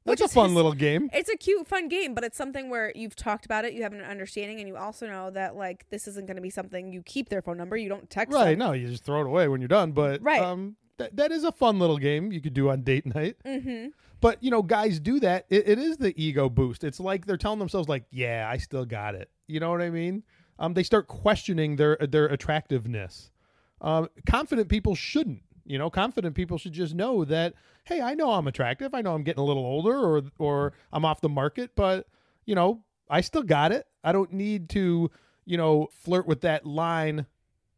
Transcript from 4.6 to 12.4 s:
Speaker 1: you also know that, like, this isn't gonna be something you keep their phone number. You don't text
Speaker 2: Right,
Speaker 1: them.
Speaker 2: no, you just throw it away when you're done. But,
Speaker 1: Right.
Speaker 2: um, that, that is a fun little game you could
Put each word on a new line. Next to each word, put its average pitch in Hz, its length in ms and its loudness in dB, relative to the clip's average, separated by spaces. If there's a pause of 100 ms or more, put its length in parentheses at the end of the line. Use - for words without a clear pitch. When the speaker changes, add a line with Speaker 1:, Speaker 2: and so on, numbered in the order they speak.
Speaker 1:
you 190 100 -12
also 214 300 -10
know 190 240 -8
that, 190 260 -4
like, 185 320 -8
this 202 180 -10
isn't 196 200 -12
gonna 190 140 -10
be 185 80 -8
something 185 440 -10
you 180 100 -12
keep - 260 -8
their 190 120 -2
phone 170 160 -8
number. 180 180 -8
You 214 140 -4
don't 196 200 -8
text 226 240 -2
Speaker 2:
Right, 220 180 4
Speaker 1:
them. 170 80 4
Speaker 2:
no, 226 120 0
you 123 160 -4
just 120 160 -8
throw 143 180 -2
it 143 60 -2
away 156 220 4
when 135 100 0
you're 123 80 -4
done. 175 240 4
But, 143 300 0
Speaker 1:
Right. 277 200 2
Speaker 2:
um, 185 360 -4 (200)
that, 226 200 -8
that 302 160 2
is 311 100 -2
a 330 80 0
fun 226 260 4
little 165 200 4
game 147 340 0
you 170 80 -6
could 139 140 -6